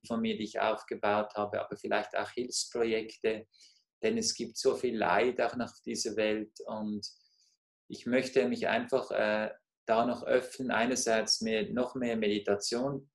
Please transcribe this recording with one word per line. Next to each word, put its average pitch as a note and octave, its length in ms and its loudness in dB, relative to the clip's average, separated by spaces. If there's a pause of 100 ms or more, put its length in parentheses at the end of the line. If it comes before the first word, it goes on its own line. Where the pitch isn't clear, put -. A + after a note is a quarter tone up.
von A2+ 140 -2
mir, A2 160 0
die G#2+ 80 -6
ich G2 140 -6
aufgebaut G#2+ 760 0
habe, G#2 240 -2
aber F#2 160 -6
vielleicht - 400 -2
auch A2 160 -2
Hilfsprojekte, - 1160 -2 (540)
denn D#3+ 160 2
es - 180 0
gibt - 220 -6
so - 180 4
viel A#2+ 220 -2
Leid G#2 440 2
auch A#2 140 0
nach A#2 180 -4 (120)
dieser A2 300 -4
Welt G#2+ 360 0 (160)
und G#2+ 380 -6 (840)
ich - 160 -14
möchte B2+ 420 2
mich A2+ 200 -2
einfach, B2 440 0
äh, G#2+ 380 2 (360)
da A2+ 200 4
noch A#2+ 180 -2
öffnen, B2 480 0
einerseits A2+ 720 2
mehr, A2 320 0
noch B2 220 0
mehr A#2+ 200 0
Meditation A2+ 1000 0